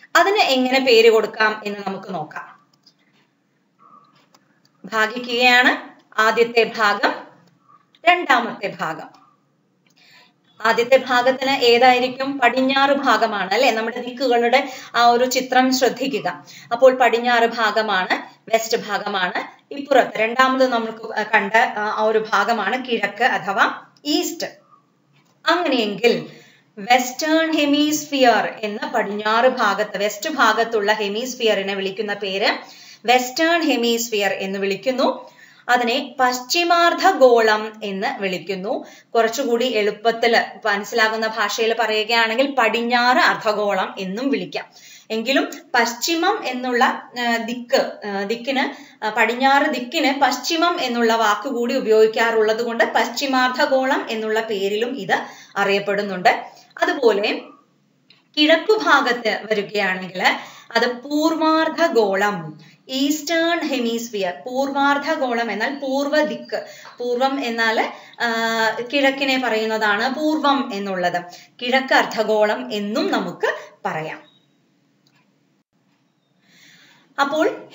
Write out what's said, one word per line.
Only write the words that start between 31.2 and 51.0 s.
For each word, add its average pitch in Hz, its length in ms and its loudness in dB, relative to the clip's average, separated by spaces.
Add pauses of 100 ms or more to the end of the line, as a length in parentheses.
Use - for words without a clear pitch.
വിളിക്കുന്ന 196 400 -6
പേര് 202 440 -2 (460)
വെസ്റ്റേൺ 320 580 2
ഹെമിസ്ഫിയർ 233 720 0
എന്ന് 196 260 -6
വിളിക്കുന്നു. 240 720 -2 (380)
അതിനെ 247 520 0
പശ്ചിമാർദ്ധഗോളം 254 1600 4
എന്ന് 208 380 -6
വിളിക്കുന്നു. 190 600 -6 (300)
കുറച്ചുകൂടി 233 520 0
എളുപ്പത്തിൽ 226 720 0 (300)
മനസ്സിലാകുന്ന 220 600 -2
ഭാഷയിൽ 220 540 -2
പറയുകയാണെങ്കിൽ 226 720 0
പടിഞ്ഞാറ് 240 680 2
അർദ്ധഗോളം 208 800 0
എന്നും 202 320 -4
വിളിക്കാം. 185 340 -4 (460)
എങ്കിലും 226 380 0 (260)
പശ്ചിമം 330 720 0
എന്നുള്ള, 254 380 0 (360)
ആ, 233 160 0
ദിക്ക്, 233 680 -2
ആ, 202 160 -4
ദിക്കിന്, 254 720 -4 (100)
ആ, 214 40 -2
പടിഞ്ഞാറ് 247 600 2
ദിക്കിന് 277 500 -2
പശ്ചിമം 330 600 0
എന്നുള്ള 233 360 0